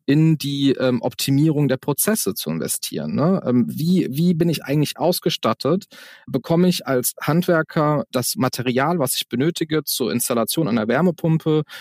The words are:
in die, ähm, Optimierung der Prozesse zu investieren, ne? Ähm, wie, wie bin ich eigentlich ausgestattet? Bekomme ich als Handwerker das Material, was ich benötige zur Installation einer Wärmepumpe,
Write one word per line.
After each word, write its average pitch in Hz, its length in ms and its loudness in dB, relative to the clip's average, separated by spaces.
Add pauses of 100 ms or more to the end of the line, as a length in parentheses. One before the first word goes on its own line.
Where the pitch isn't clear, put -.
in 156 320 4
die, 139 340 0
ähm, 123 300 0
Optimierung 143 680 2
der 131 80 0
Prozesse - 560 -2
zu - 160 -8
investieren, 78 640 -6
ne? 156 320 0
Ähm, 123 240 2
wie, 160 400 0
wie 165 240 0
bin 170 160 2
ich - 160 -4
eigentlich 143 320 0
ausgestattet? 156 880 -2 (400)
Bekomme 170 420 2
ich 180 200 0
als 127 340 0
Handwerker 156 920 2
das - 240 -2
Material, 127 640 0
was 131 160 -2
ich - 140 -6
benötige 156 540 -2
zur - 280 -2
Installation 123 560 -2
einer 110 200 0
Wärmepumpe, 156 760 2 (180)